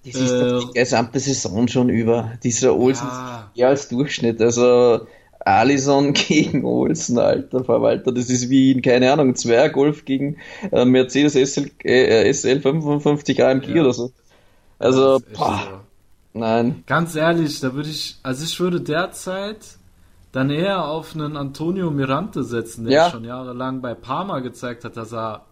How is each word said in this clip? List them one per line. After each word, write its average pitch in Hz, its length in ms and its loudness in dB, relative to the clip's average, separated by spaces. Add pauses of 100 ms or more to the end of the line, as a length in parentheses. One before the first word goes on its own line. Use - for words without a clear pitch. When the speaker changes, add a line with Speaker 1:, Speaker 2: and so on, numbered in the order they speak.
Speaker 1:
Das 127 120 -16
ist 127 240 0
doch 123 60 2
Speaker 2:
Äh, 123 220 -2
Speaker 1:
die - 120 -4
gesamte 117 400 0
Saison 120 480 -2
schon 123 220 2
über. 113 420 0 (120)
Dieser 123 320 2
Olsen 127 320 2
Speaker 2:
Ja. 123 460 -12
Speaker 1:
ist 120 60 -12
eher 123 80 4
als 143 220 0
Durchschnitt. 120 520 -2
Also 120 600 4 (380)
Alisson 139 760 2
<laughs> - 140 -2
gegen 156 380 0
Olsen, 123 540 -2
alter - 440 0
Verwalter. 117 480 0
Das 120 180 -4
ist 123 200 -2
wie 135 220 6
in, 127 100 2
keine 127 300 4
Ahnung, 135 240 2
Zwergolf 143 680 2
gegen, 139 320 -4 (340)
äh, 123 140 2
Mercedes 127 500 4
S 135 220 2
L, 139 140 -6 (120)
äh, 113 460 4
S - 160 -2
L 135 160 2
fünfundfünfzig 147 800 0
A 131 80 4
M 135 100 0
G - 140 -8
Speaker 2:
Ja. - 60 4
Speaker 1:
oder 123 120 4
so. 123 180 -6 (680)
Also, 131 400 4
Speaker 2:
Das - 20 -2
ist - 60 -20
echt 107 100 -18
Speaker 1:
boah. 98 240 -2 (720)
Speaker 2:
so. 110 60 -8
Speaker 1:
Nein. 113 460 0
Speaker 2:
Ganz 165 300 -2
ehrlich, 160 440 0
da 131 140 -4
würde 151 160 -6
ich, - 340 -10
also 131 220 -6
ich - 140 -8
würde 175 200 -2
derzeit 185 800 -6 (720)
dann 131 200 -2
eher 175 340 -2
auf 156 300 -8
einen 151 200 -6
Antonio 160 540 -4
Mirante 139 540 -4
setzen, 113 420 -6
der 131 80 2
Speaker 1:
Ja. 165 160 4
Speaker 2:
schon 113 160 -10
jahrelang 127 560 -10
bei 120 140 -8
Parma 151 460 -8
gezeigt 120 440 -12
hat, 110 100 -14
dass 113 180 -12
er 110 380 -10